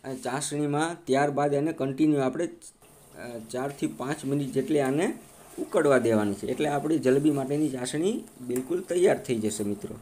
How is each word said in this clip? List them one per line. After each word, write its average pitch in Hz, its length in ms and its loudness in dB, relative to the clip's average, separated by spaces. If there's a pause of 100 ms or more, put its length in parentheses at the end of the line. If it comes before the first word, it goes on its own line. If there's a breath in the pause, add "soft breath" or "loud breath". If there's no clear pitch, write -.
આ 135 100 -8
ચાસણીમાં, 147 920 -4
ત્યારબાદ 143 480 2
એને 143 180 0
કન્ટિન્યુ 143 500 2
આપણે, 135 240 0
અ, - 920 -16 (120)
ચારથી 139 360 -4
પાંચ 135 380 -6
મિનિટ 135 260 -2
જેટલી 135 280 0
આને 143 340 2 (460)
ઉકળવા 147 380 4
દેવાની 107 360 4
છે, 101 140 -8
એટલે 147 220 -2
આપણી 147 300 0
જલેબી 139 320 4
માટેની 143 380 0
ચાસણી 147 540 -4 (180)
બિલકુલ 127 400 -4
તૈયાર 175 360 2
થઈ 117 220 -2
જશે 107 240 -2
મિત્રો. 104 380 -6